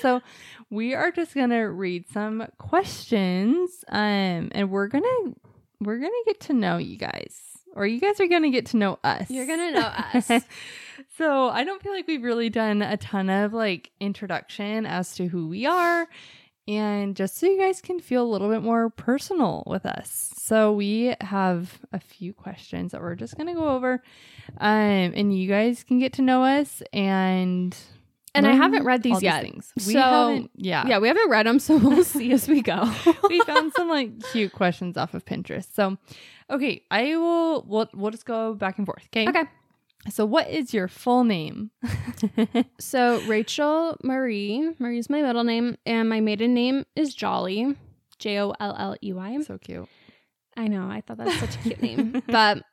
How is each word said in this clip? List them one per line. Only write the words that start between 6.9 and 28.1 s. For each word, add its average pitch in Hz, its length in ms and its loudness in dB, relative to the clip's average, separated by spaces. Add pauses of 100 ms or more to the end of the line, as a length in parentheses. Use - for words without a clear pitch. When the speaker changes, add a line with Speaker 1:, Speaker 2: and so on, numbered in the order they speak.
Speaker 1:
guys, - 440 -10 (340)
or 202 120 -2
you 226 140 -2
guys 403 200 2
are 392 60 4
gonna 339 240 4
get 240 160 0
to - 100 -2
know 202 280 2
us. - 260 -2
Speaker 2:
You're 254 160 -6
gonna 330 260 -2
know 262 80 2 (340)
us. 240 160 2
Speaker 1:
<laughs> 233 240 2 (640)
So 277 340 2
I 254 140 -2
don't 381 180 -6
feel 403 100 -6
like 381 140 -6
we've 302 160 -2
really 233 280 0
done 214 300 0
a 208 160 -2
ton 190 320 -4
of, 202 240 2
like, 214 380 -4 (100)
introduction 202 840 -6
as 180 300 -6
to 180 120 -4
who 165 200 -4
we 196 180 -6
are, 339 400 0 (600)
and 208 480 -4
just 190 220 -4
so - 100 -2
you 381 120 4
guys 381 240 0
can 359 180 -8
feel 247 220 0
a 240 80 0
little 202 180 -2
bit 220 140 0
more 226 260 0
personal 262 760 -2
with - 180 -4
us. - 520 -8
So 220 360 4
we 214 480 0
have 185 580 -2 (140)
a 190 80 -6
few - 320 -16
questions 175 600 -12
that - 100 -10
we're 175 140 -8
just 220 200 -12
gonna 330 180 -8
go 320 140 -2
over, 254 340 0 (560)
um, 208 560 2
and 202 220 2
you 185 100 0
guys 214 380 0
can 247 140 2
get 254 160 0
to 277 80 0
know 254 200 4
us 277 400 2 (100)
and 185 840 0 (580)